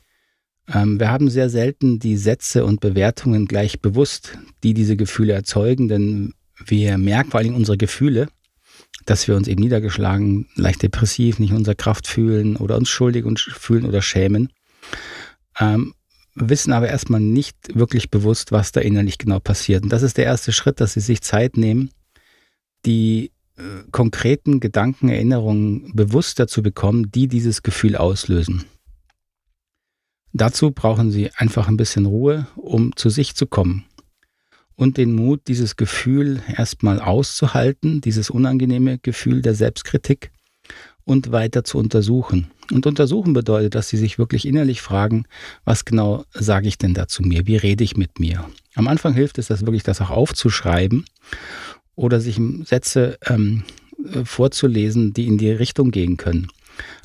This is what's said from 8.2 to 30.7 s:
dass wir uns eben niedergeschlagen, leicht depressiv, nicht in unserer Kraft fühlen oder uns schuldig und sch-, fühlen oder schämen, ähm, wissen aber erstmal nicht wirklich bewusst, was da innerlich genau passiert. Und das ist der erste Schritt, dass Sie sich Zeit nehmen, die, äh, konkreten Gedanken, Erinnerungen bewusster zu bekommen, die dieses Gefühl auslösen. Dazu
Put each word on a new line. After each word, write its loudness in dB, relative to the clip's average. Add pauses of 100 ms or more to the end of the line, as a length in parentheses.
dass 2
wir 4
uns 0
eben 0
niedergeschlagen, 0 (100)
leicht 0
depressiv, 0
nicht 2
in 2
unserer 0
Kraft -4
fühlen 0
oder -2
uns 0
schuldig 0
und -2
sch-, -6
fühlen 0
oder 0
schämen, 0 (1080)
ähm, 0 (400)
wissen 0
aber 2
erstmal 0
nicht 0 (180)
wirklich 0
bewusst, 0
was 0
da 0
innerlich 0
genau 0
passiert. 0
Und -2
das 2
ist 0
der 2
erste -2
Schritt, 0
dass 0
Sie -2
sich -2
Zeit 0
nehmen, 0 (960)
die, 0 (260)
äh, -18 (300)
konkreten 2
Gedanken, 0
Erinnerungen 0
bewusster 2
zu -2
bekommen, 0
die 2
dieses -2
Gefühl 0
auslösen. 0 (1700)
Dazu 2